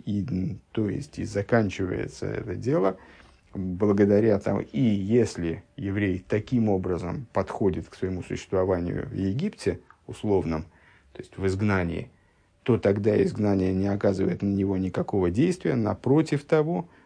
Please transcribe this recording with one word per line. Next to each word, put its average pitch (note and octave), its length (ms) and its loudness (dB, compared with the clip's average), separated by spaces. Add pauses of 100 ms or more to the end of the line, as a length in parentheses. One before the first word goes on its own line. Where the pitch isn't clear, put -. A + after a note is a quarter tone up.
идн», F#2 480 -2 (180)
то G#2 160 0
есть - 320 -6
и G#2 40 -4
заканчивается G2+ 1000 -2
это G2 300 -6
дело E3+ 400 0 (580)
благодаря G2+ 840 4
тому, G2+ 220 -2
и - 200 -4
если G2+ 840 0 (140)
еврей G2 500 -2
таким A2 420 0
образом F#2 640 -2
подходит F#2+ 560 -2
к - 60 -20
своему F#2 280 -4
существованию F2+ 840 -2
в A2 60 -10
Египте, G2 640 -2 (260)
условном, E2 560 -2 (500)
то - 80 -14
есть - 160 -18
в F#2+ 100 -2
изгнании, F#2+ 640 0 (520)
то A2+ 160 4
тогда G#2 440 4
изгнание G2+ 520 2
не F#2+ 140 0
оказывает F#2+ 540 0
на G2+ 60 0
него G2 300 0
никакого F#2 520 0
действия. E3 440 0
Напротив B2+ 680 0
того, E3 440 0 (180)